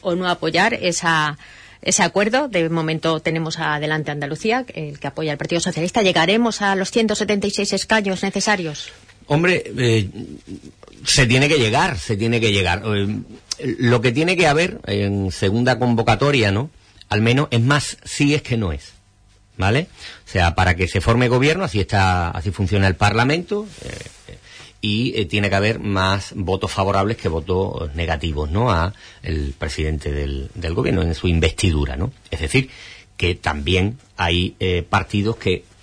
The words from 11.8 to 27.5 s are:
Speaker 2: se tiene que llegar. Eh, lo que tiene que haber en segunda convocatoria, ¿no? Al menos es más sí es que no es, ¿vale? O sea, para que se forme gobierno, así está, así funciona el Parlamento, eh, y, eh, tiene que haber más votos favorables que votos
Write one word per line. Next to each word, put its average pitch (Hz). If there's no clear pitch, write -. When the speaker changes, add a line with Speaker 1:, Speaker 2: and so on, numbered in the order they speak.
Speaker 2:
se -
tiene 113
que 110
llegar. 92
Eh, 104
lo 120
que 120
tiene 165
que 170
haber 156
en 101
segunda 117
convocatoria, 117
¿no? 113
Al 107
menos 123
es 117
más 135
sí 143
es 151
que 127
no 98
es, -
¿vale? 110
O -
sea, 85
para 90
que 90
se 98
forme 117
gobierno, 143
así 110
está, 92
así 87
funciona 98
el 92
Parlamento, 151
eh, -
y, 110
eh, 104
tiene 104
que 95
haber 104
más 95
votos 95
favorables 98
que -
votos 82